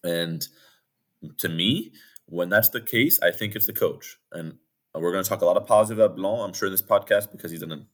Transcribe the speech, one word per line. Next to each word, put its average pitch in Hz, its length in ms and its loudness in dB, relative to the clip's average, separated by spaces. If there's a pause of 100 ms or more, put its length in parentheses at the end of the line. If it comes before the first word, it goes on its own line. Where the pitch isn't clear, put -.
And 85 420 -4 (920)
to - 120 -6
me, 107 440 -2 (340)
when 87 220 -4
that's 104 220 2
the 120 100 -6
case, 123 400 2
I 87 100 4
think 104 240 -6
it's 107 120 -2
the 101 60 -6
coach. - 440 -4 (160)
And 80 220 -10 (400)
we're 85 180 0
gonna 95 100 0
talk 92 200 -2
a 87 40 4
lot 90 100 6
of - 100 0
positive 107 320 4
about 101 180 4
Blanc, 101 240 -2
I'm 98 120 -6
sure, 98 140 -2
in 95 60 0
this 95 100 -2
podcast 101 480 2
because - 220 -12
he's 82 80 -10
done 82 120 -8
a 73 220 -12